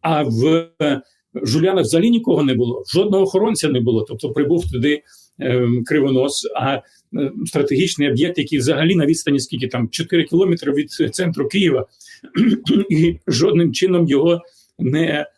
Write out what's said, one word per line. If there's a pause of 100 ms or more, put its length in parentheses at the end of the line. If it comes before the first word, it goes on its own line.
А
в, (140)
е, (420)
Жулянах
взагалі
нікого
не
було, (120)
жодного
охоронця
не
було.
Тобто
прибув
туди, (360)
ем,
Кривонос,
а,
е, (140)
стратегічний
об'єкт,
який
взагалі
на
відстані
скільки
там,
чотири
кілометри
від
центру
Києва, (480)
<clears throat>
і
жодним
чином
його (380)
не (120)